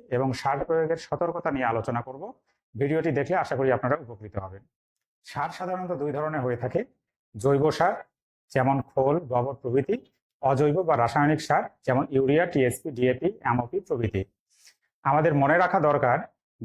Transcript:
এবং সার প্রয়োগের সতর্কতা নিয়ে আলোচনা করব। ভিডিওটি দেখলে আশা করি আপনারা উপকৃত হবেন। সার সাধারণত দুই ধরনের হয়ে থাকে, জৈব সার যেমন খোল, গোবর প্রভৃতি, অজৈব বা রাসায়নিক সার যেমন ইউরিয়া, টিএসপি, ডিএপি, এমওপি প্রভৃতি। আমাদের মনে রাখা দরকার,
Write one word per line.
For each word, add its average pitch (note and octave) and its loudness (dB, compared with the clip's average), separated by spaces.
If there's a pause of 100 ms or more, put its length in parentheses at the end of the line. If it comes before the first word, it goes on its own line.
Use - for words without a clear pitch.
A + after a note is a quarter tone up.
এবং C3 0
সার C#3+ -4
প্রয়োগের D#3+ 0
সতর্কতা E3 -4
নিয়ে C3 -2
আলোচনা A#2 -2
করব। D3 -14 (440)
ভিডিওটি D3+ 0
দেখলে C#3+ -2
আশা D3+ -2
করি C3 2
আপনারা B2 0
উপকৃত G#2+ -12
হবেন। F#2+ -12 (600)
সার D3 -8
সাধারণত F3+ -8
দুই D3 -6
ধরনের D3+ -4
হয়ে B2 -2
থাকে, B2 -4 (520)
জৈব C#3 4
সার F3+ 2 (600)
যেমন C3+ 2
খোল, C#3 0
গোবর B2+ -2
প্রভৃতি, C3+ -2 (460)
অজৈব C#3+ 2
বা D#3+ 2
রাসায়নিক D3 2
সার E3 0 (220)
যেমন C3 2
ইউরিয়া, C#3 4
টিএসপি, C3 0
ডিএপি, B2+ 0
এমওপি B2 0
প্রভৃতি। A2+ -2 (760)
আমাদের D3+ 2
মনে C#3+ 4
রাখা F#3 2
দরকার, C#3 4 (480)